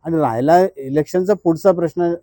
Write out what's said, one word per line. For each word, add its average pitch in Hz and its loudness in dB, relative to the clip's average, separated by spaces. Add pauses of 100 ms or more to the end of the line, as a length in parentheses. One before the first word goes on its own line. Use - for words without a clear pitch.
आणि 165 -4
राहिला 143 2 (180)
इलेक्शनचा 151 -2
पुढचा 175 0
प्रश्न 170 -2 (220)